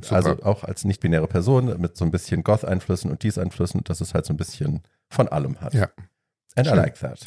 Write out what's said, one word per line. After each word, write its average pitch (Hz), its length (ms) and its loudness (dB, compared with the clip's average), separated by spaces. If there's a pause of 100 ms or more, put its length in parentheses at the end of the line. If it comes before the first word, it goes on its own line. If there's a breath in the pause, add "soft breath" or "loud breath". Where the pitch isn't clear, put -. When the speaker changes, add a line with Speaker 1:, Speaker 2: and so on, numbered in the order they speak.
Speaker 1:
super. - 140 -2
Speaker 2:
Also 78 260 4
auch 101 220 0
als - 220 -8
nicht-binäre 82 420 2
Person 117 520 2
mit 85 160 -2
so 90 100 -2
ein 80 60 2
bisschen 87 320 -2
Goth-Einflüssen - 680 0
und - 100 -6
Dies-Einflüssen, 90 640 -2
dass - 180 -4
es - 140 -6
halt 80 100 0
so - 80 -2
ein 76 40 -4
bisschen 73 440 -4 (300)
von - 160 2
allem 71 340 -2
hat. 85 140 -4
Speaker 1:
Ja. 104 140 2 (680)
Speaker 2:
And 131 100 4
I - 40 0
Speaker 1:
Schön. 107 100 6
Speaker 2:
like - 200 0
that. - 280 -8